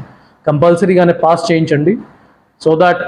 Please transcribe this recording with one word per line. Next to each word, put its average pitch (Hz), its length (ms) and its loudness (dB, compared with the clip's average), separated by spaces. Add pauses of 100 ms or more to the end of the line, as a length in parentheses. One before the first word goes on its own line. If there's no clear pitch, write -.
(460)
కంపల్సరీగానే 170 680 2
పాస్ 165 400 -2
చేయించండి. 160 460 0 (680)
So 160 80 2
that 175 200 2 (120)